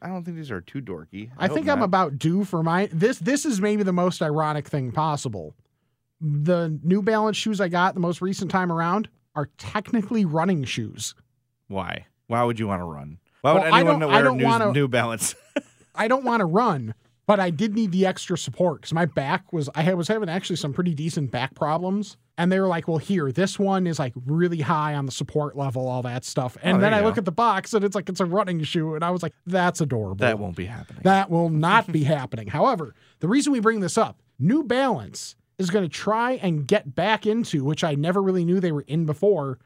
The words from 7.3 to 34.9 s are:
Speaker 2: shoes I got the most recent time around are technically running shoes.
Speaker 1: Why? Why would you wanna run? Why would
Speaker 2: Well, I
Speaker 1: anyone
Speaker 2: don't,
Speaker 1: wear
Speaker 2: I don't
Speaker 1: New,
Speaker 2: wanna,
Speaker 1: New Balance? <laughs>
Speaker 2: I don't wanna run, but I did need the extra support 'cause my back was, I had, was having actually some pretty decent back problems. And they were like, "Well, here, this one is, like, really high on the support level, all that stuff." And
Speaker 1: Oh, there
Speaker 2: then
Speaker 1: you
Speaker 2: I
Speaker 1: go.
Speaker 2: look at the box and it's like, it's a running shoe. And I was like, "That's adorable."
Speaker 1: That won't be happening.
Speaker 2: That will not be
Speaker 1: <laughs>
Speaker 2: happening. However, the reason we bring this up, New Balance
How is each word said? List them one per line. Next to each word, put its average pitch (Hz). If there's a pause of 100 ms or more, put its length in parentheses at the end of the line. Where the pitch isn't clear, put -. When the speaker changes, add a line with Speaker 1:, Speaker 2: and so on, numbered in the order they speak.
Speaker 2:
shoes 214
I 196
got 175
the 185
most 175
recent 185
time 180
around 170 (260)
are 147 (100)
technically 214
running 160
shoes. - (540)
Speaker 1:
Why? 90 (220)
Why 117
would 120
you 110
wanna 92
run? 76 (220)
Why 143
would 190
Speaker 2:
Well, 160
I 233
Speaker 1:
anyone 151
Speaker 2:
don't, 156
Speaker 1:
wear -
Speaker 2:
I -
don't 262
Speaker 1:
New, -
Speaker 2:
wanna, 226
Speaker 1:
New 143
Balance? 117 (300)
<laughs> -
Speaker 2:
I 208
don't 262
wanna 233
run, 160 (320)
but 202
I 185
did 196
need 220
the 185
extra 185
support 156
'cause -
my 165
back 151
was, 151
I 151
had, 185
was 170
having 214
actually 165
some 147
pretty 180
decent 147
back 127
problems. 180 (220)
And 175
they 190
were 190
like, 170
"Well, 165
here, 156
this 185
one 190
is, 165
like, 127 (100)
really 165
high 151
on 143
the 131
support 147
level, 131
all 127
that 123
stuff." 127
And 185
Speaker 1:
Oh, -
there 202
Speaker 2:
then -
Speaker 1:
you 214
Speaker 2:
I -
Speaker 1:
go. 214
Speaker 2:
look 214
at 196
the 185
box 202
and 202
it's 202
like, 202
it's 190
a 196
running 180
shoe. 156
And 156
I 170
was 180
like, 160 (120)
"That's 180
adorable." 113
Speaker 1:
That 113
won't 95
be 90
happening. -
Speaker 2:
That 196
will 170
not 175
be 156
Speaker 1:
<laughs> -
Speaker 2:
happening. 127
However, 165 (260)
the 156
reason 277
we 254
bring 220
this 180
up, 185 (200)
New 247
Balance 233 (220)